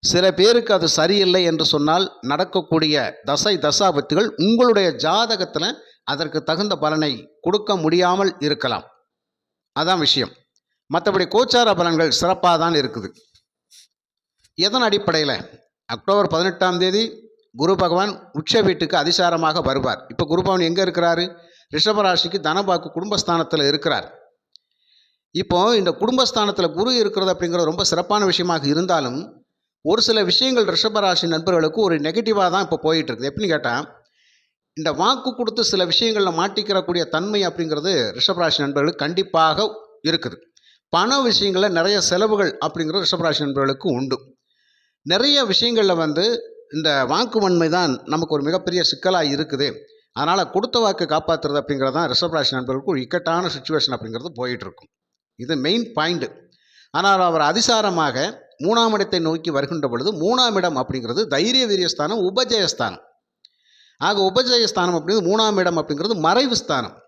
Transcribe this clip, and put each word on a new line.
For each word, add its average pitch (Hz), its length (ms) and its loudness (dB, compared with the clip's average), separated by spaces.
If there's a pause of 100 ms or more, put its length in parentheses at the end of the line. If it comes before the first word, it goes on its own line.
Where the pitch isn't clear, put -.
சில 180 260 4
பேருக்கு 226 420 4
அது 170 140 2
சரியில்லை 185 560 2
என்று 160 200 0
சொன்னால், 156 560 0
நடக்கக்கூடிய 151 1000 -2
தசை 165 360 0
தசாபத்துகள் 151 760 2
உங்களுடைய 214 540 4
ஜாதகத்துல 185 840 -2 (320)
அதற்கு 151 380 -4
தகுந்த 180 340 -2
பலனை 151 520 -2 (120)
கொடுக்க 202 360 0
முடியாமல் 180 640 2
இருக்கலாம். 135 460 -4 (960)
அதான் 175 180 2
விஷயம். 139 340 0 (640)
மத்தபடி 185 340 2
கோச்சார 240 460 4
பலன்கள் 165 460 2
சிறப்பா 175 380 2
தான் 165 160 2
இருக்குது. 120 360 -2 (1400)
எதன் 202 280 0
அடிப்படையில? 160 680 -2 (340)
அக்டோபர் 196 420 0
பதினெட்டாம் 180 520 0
தேதி 202 520 -2 (260)
குரு 170 200 2
பகவான் 180 560 0
உச்ச 208 300 0
வீட்டுக்கு 180 340 0
அதிசாரமாக 165 680 2
வருவார். 131 460 -2
இப்ப - 160 -4
குரு 165 180 0
பகவான் 180 240 2
எங்க 175 180 2
இருக்கிறாரு? 175 520 0 (400)
ரிஷபராசிக்கு 185 640 2
தனபாக்கு 175 540 0
குடும்பஸ்தானத்துல 170 760 0
இருக்கிறார். 143 460 -2 (1160)
இப்போ 196 460 2
இந்த 180 140 2
குடும்பஸ்தானத்துல 208 840 0
குரு 220 220 0
இருக்கிறது 196 380 0
அப்படிங்கிறது 175 320 0
ரொம்ப 156 200 -2
சிறப்பான - 400 2
விஷயமாக 170 420 0
இருந்தாலும், 156 760 -2 (440)
ஒரு 220 140 2
சில 220 220 2
விஷயங்கள் 247 400 2
ரிஷபராசி 185 640 0
நண்பர்களுக்கு 165 540 0
ஒரு 175 180 2
நெகட்டிவா 190 520 0
தான் 190 120 0
இப்ப 165 140 -2
போயிட்டு 156 360 0
இருக்குது. 110 40 -6
எப்படின்னு 139 320 -4
கேட்டா, 139 540 -4 (760)
இந்த 156 160 -2
வாக்கு 226 420 0
கொடுத்து 226 300 -2
சில 185 200 0
விஷயங்கள்ல 208 480 0
மாட்டிக்கிறக்கூடிய 190 760 -2
தன்மை 196 380 -2
அப்படிங்கிறது 160 460 -4 (180)
ரிஷபராசி 151 500 0
நண்பர்களுக்கு 143 440 -2
கண்டிப்பாக 175 640 0 (400)
இருக்குது. 127 280 -4 (520)
பண 240 340 2
விஷயங்கள்ல 202 480 2
நிறைய 180 300 2
செலவுகள் 196 680 0
அப்படிங்கிறது 165 380 -4
ரிஷபராசி 165 340 0
நண்பர்களுக்கு 139 520 -2
உண்டு. 131 280 -2 (840)
நிறைய 254 420 2
விஷயங்கள்ல 208 520 2
வந்து 165 440 0 (340)
இந்த 147 300 0
வாக்கு 214 360 0
வன்மை 175 280 2
தான் 160 360 0
நமக்கு 156 300 -4
ஒரு 143 80 0
மிகப்பெரிய 175 400 -2
சிக்கலா 185 400 0
இருக்குது. 143 520 -2 (380)
அதனால 170 340 0
கொடுத்த 240 320 -2
வாக்கு 196 260 0
காப்பாத்துறது 151 560 0
அப்படிங்கிறது 135 320 -2
தான் 156 180 -2
ரிஷபராசி 156 400 -2
நண்பர்களுக்கு 131 420 -4
ஒரு 135 80 0
இக்கட்டான 170 460 -2
சிச்சுவேஷன் 143 520 -2
அப்படிங்கிறது 113 360 -10
போயிட்டு 120 300 -6
இருக்கும். - 240 -18 (480)
இது 135 200 -4
மெயின் 185 360 -2
பாயிண்ட். 151 380 -2 (600)
ஆனால் 190 300 2
அவர் 170 200 2
அதிசாரமாக 175 1040 0 (140)
மூணாம் 226 340 2
இடத்தை 196 280 0
நோக்கி 165 300 -2
வருகின்ற 143 380 -2
பொழுது, 127 240 -2
மூணாம் 220 440 0
இடம் 180 200 0
அப்படிங்கிறது 127 520 -4
தைரிய 233 380 0
வீரியஸ்தானம், 190 540 -2
உபஜயஸ்தானம். 190 840 -2 (920)
ஆக 196 260 0
உபஜயஸ்தானம் 196 720 2
அப்படிங்கிறது, 175 280 0
மூணாம் 208 340 2
இடம் 175 200 0
அப்படிங்கிறது 156 360 -4
மறைவு 208 420 2
ஸ்தானம். 123 520 -4